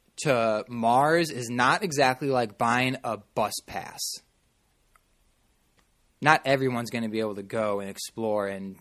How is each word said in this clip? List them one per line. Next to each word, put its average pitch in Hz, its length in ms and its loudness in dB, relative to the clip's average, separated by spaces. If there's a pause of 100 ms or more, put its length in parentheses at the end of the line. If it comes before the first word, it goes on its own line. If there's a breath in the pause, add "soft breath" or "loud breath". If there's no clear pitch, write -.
(240)
to 113 440 2
Mars 135 640 2
is 120 200 -8
not 127 320 2
exactly 139 460 0
like 120 280 0
buying 123 480 2
a 113 140 -4
bus 104 340 -4 (140)
pass. - 340 -10 (2250)
Not 151 240 6
everyone's 131 460 0
gonna 117 180 -4
be 107 120 -2
able 107 140 -2
to 98 80 -10
go 104 380 -2
and 98 100 -8
explore 104 560 -4
and 98 340 -8